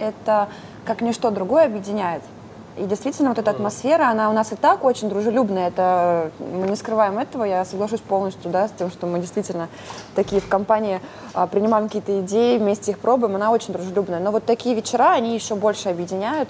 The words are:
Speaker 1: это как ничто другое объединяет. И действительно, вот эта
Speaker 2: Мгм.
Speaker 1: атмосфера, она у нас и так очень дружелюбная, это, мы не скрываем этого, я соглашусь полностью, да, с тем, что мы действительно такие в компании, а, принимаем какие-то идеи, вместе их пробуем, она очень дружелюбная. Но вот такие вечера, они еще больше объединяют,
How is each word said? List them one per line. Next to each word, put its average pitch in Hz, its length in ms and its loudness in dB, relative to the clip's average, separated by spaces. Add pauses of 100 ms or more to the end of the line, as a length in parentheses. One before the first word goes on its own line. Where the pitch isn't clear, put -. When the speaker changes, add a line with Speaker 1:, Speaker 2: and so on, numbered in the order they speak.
Speaker 1:
это 214 480 0 (360)
как 226 180 -4
ничто 226 280 0
другое 208 360 4
объединяет. 202 560 -4 (540)
И - 100 -6
действительно, 262 420 0
вот 233 100 0
эта 214 140 2
Speaker 2:
Мгм. 202 60 -6
Speaker 1:
атмосфера, 262 500 2
она 220 200 2
у 214 40 2
нас 214 180 2
и 208 60 -4
так 359 280 4
очень 240 240 2
дружелюбная, 202 600 2
это, 175 720 2
мы 185 260 -4
не 196 80 0
скрываем 214 460 0
этого, 269 240 -4
я 185 200 0
соглашусь 208 360 -4
полностью, 190 500 -2
да, 185 160 2
с 214 60 -8
тем, 180 180 -4
что 175 160 -8
мы 175 140 -2
действительно 175 480 -6 (480)
такие 196 240 2
в - 80 -4
компании, 202 520 2 (340)
а, 180 120 2
принимаем 214 400 2
какие-то 202 360 -2
идеи, 233 360 2
вместе 208 320 0
их 185 80 -6
пробуем, 233 380 2
она 208 160 2
очень 220 200 -2
дружелюбная. 180 460 -2
Но 196 140 0
вот 214 120 0
такие 240 300 0
вечера, 240 380 4
они 233 240 0
еще 220 180 -6
больше 208 360 0
объединяют, 190 600 -4